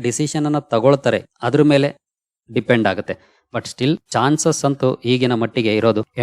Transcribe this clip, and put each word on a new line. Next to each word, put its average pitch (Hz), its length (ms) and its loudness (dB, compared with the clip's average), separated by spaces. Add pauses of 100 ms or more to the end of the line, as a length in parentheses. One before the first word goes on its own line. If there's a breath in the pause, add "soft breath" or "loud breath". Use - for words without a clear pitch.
ಡಿಸಿಷನ್ 147 420 -2
ಅನ್ನ 147 120 0 (120)
ತಗೊಳ್ತಾರೆ 120 460 2 (280)
ಅದ್ರ 143 160 4 (100)
ಮೇಲೆ 143 160 2 (680)
ಡಿಪೆಂಡ್ 117 340 0
ಆಗುತ್ತೆ. 95 240 -6 (380 soft breath)
But 113 180 -6
still 135 220 -2 (220)
ಚಾನ್ಸಸ್ 147 520 0
ಅಂತೂ 135 200 -2 (240)
ಈಗಿನ 127 220 0 (100)
ಮಟ್ಟಿಗೆ 113 360 -2
ಇರೋದು 110 220 2 (220)